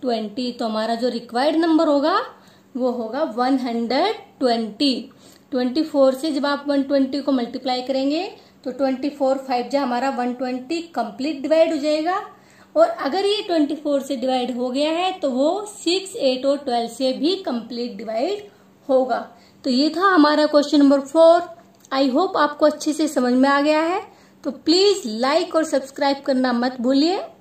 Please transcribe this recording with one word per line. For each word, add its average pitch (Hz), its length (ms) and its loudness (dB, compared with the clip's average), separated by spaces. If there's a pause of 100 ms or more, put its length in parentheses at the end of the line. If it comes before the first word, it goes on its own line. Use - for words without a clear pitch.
ट्वेंटी। 233 520 -4
तो 240 140 -6
हमारा 220 280 -4
जो 233 160 -2
required 240 460 -2
number 330 320 2
होगा 302 320 2 (540)
वो 247 180 -2
होगा 233 300 -4 (140)
वन 254 220 2
हंड्रेड 247 580 -2 (240)
ट्वेंटी। 233 540 0 (580)
ट्वेंटी 254 320 0
फ़ोर 269 300 4
से 311 180 -4
जब 277 140 -2
आप 285 220 -2
वन 277 140 2
ट्वेंटी 269 380 0
को 285 120 -2
multiply 254 500 -4
करेंगे 269 400 -2 (420)
तो 262 80 -8
ट्वेंटी 262 380 -2
फ़ोर 269 280 0
फ़ाइव 247 300 -4
जा 277 140 -2
हमारा 254 280 -2
one 247 240 -4
twenty 254 460 -6 (140)
complete 254 480 -6
divide 320 300 2
हो 311 60 -2
जाएगा। 311 420 -2 (540)
और 330 140 4
अगर 330 380 -4
ये 415 160 0
ट्वेंटी 302 320 0
फ़ोर 277 280 -2
से 277 140 -6
डिवाइड 254 400 -2
हो 247 140 -4
गया 285 200 -2
है 359 220 -2
तो 320 180 -4
वो 311 380 0
सिक्स, 381 480 -4
एट 254 300 -2
और 277 120 2
ट्वेल्व 240 300 -4
से 262 240 -2
भी 277 260 0
कंप्लीट 240 580 -6
डिवाइड 226 460 -4 (460)
होगा। 254 300 2 (460)
तो 277 60 0
ये 269 200 4
था 339 160 0
हमारा 302 400 6
क्वेश्चन 294 320 4
नंबर 277 240 6
फ़ोर। 330 380 6 (520)
I 269 180 2
hope 359 280 0
आपको 294 280 2
अच्छे 302 260 0
से 302 160 0
समझ 247 240 0
में 262 160 4
आ 285 120 2
गया 302 220 2
है। 359 180 -2 (440)
तो 285 60 -4
प्लीज 370 560 2
लाइक 277 500 0
और 320 80 2
सब्सक्राइब 277 600 -2
करना 254 280 0
मत 254 260 -2
भूलिए। 277 400 2 (200)